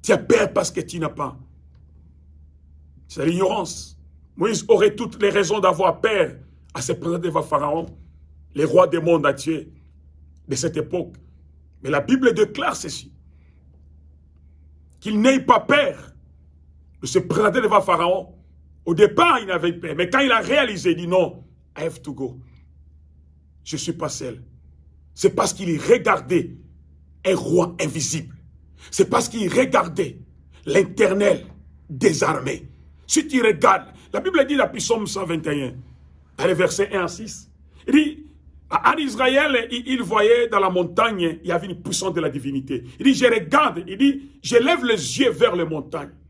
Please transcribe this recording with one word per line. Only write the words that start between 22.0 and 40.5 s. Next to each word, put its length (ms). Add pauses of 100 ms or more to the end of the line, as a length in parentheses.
to 120
go. 260 (1200)
Je 140
suis 160
pas 160
seul. 340 (720)
C'est 180
parce 200
qu'il 260
regardait 760 (720)
un 100
roi 460
invisible. 540 (560)
C'est 180
parce 200
qu'il 220
regardait 680 (460)
l'Éternel 840 (420)
des 340
armées. 460 (380)
Si 200
tu 140
regardes, 460 (260)
la 60
Bible 260
dit 120
dans 100
Psaume 400
cent 180
vingt 220
et 160
un, 100 (640)
dans 80
les 80
versets 400
un 120
à 20
six, 420 (380)
il 60
dit, 340 (420)
en 280
Israël, 760
il, 160
il 160
voyait 460
dans 100